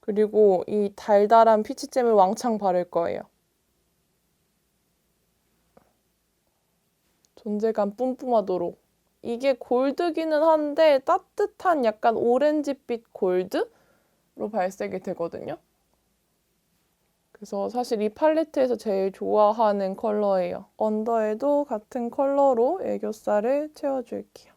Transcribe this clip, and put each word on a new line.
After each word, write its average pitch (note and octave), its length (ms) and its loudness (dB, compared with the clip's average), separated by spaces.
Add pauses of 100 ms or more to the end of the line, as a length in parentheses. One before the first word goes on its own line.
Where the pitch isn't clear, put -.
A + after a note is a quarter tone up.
그리고 G#3 680 2
이 G#3 260 -2
달달한 A3 680 4
피치잼을 B3 500 -2
왕창 G#3+ 460 2
바를 F3+ 320 0
거예요. E3+ 320 -4 (4000)
존재감 G#3 600 -4
뿜뿜하도록. G#3+ 840 -2 (420)
이게 B3 320 -2
골드기는 D4+ 880 -2
한데 D4+ 580 4
따뜻한 F4+ 840 -2
약간 A3 320 0
오렌지빛 C#4 960 -2
골드로 F#3 540 -2 (840)
발색이 G3 480 -4
되거든요. F3 580 -8 (1700)
그래서 G3 360 -8
사실 A#3+ 320 -4
이 G#3+ 80 -2
팔레트에서 D#4 680 0
제일 G3 340 -2
좋아하는 G#3 840 0
컬러예요. G3 720 -2 (100)
언더에도 A3 880 -2
같은 A#3+ 460 -8
컬러로 C#4 760 2
애교살을 G#3+ 880 -2
채워줄게요. B3+ 840 -8